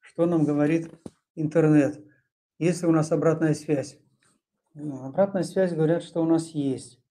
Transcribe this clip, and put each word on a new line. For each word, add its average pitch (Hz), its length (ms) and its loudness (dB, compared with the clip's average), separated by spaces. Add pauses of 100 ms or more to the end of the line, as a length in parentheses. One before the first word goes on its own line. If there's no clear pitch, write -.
что - 260 -2
нам 160 180 2
говорит 147 460 0 (440)
интернет. 151 640 2 (600)
Есть 170 240 -2
ли 170 60 2
у - 20 4
нас 160 200 2
обратная 156 440 2
связь? - 420 -4 (800)
Ну, 143 300 -12
обратная 185 380 -2
связь, 180 300 0
говорят, 160 300 0
что - 200 -6
у - 40 0
нас 165 220 2
есть. 139 500 -6 (120)